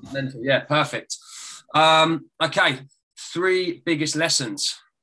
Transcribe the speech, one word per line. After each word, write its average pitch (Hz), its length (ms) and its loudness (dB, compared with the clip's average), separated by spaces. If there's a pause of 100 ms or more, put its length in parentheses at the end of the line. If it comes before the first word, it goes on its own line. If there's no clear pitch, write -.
(120)
Mental, 135 320 -6
yeah, 135 160 2
perfect. 147 560 -4 (580)
Um, 160 520 4 (140)
okay, 156 460 0 (320)
three 185 640 -2
biggest 156 300 -2
lessons. 147 640 -2 (260)